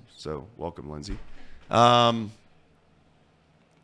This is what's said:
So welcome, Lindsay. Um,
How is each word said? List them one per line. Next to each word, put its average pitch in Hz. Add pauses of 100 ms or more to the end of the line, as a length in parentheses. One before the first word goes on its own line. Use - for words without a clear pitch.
(160)
So 78 (100)
welcome, 76
Lindsay. 73 (520)
Um, 117 (1500)